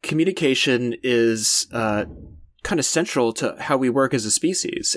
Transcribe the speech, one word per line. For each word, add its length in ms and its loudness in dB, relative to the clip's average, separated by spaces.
communication 1040 2
is, 680 2
uh, 320 0
kinda 200 -2
central 500 0
to 260 -4
how 180 0
we 120 2
work 240 2
as 120 0
a 60 -2
species. 640 -2